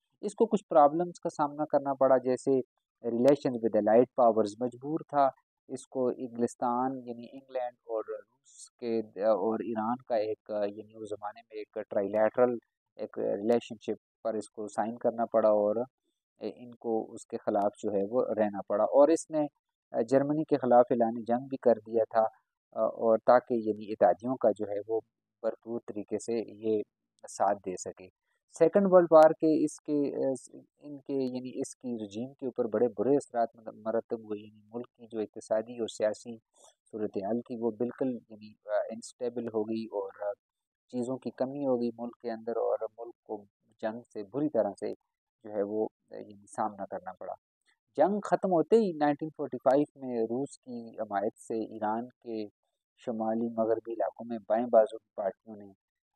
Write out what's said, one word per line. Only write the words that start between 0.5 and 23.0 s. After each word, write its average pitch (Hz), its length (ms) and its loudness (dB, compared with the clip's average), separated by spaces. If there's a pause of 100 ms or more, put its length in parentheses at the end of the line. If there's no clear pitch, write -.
problems 165 500 4
का 170 120 -6
सामना 147 340 -4
करना 139 300 0
पड़ा, 131 240 6
जैसे 127 440 0 (420)
relations 123 540 2
with 110 180 0
allied 107 320 6 (120)
powers, 110 300 4 (120)
मजबूर 131 400 -6
था 139 280 0 (380)
इसको 127 440 -4
इंग्लिस्तान 123 960 -4
यानी 120 180 -12
इंग्लैंड 127 500 -10 (120)
और 110 220 -4
रूस - 580 -18 (120)
के 113 220 -2
द-, 107 160 -12
और 107 480 0
ईरान 113 300 -4 (120)
का 120 80 0
एक, 107 220 -2 (120)
यानी 104 440 -6
उस 110 160 -12
ज़माने 104 300 -10
में 107 200 -14
एक - 180 -12
trilateral 110 800 2 (400)
एक 110 200 -12
relationship 110 800 -2 (260)
पर 110 120 -4
इसको 107 320 -8
sign 113 280 -4
करना 117 280 0
पड़ा 110 280 4
और 107 320 4 (560)
इ-, 110 60 -8
इनको 117 560 -6
उसके - 340 -12
ख़िलाफ़ 104 440 0
जो 104 100 -4
है 101 160 0
वो 123 160 0
रहना 104 460 -2
पड़ा 104 160 2
और 139 260 6
इसने, 156 380 -2 (440)
अ, 123 100 -2
जर्मनी 139 420 0
के 147 120 -2
ख़िलाफ़ 123 360 6
ऐलान 117 320 0
जंग 127 240 -2
भी 135 80 -8
कर 113 220 4
दिया 110 260 0
था, 110 240 2 (480)
अ, 123 40 -2
और 113 380 2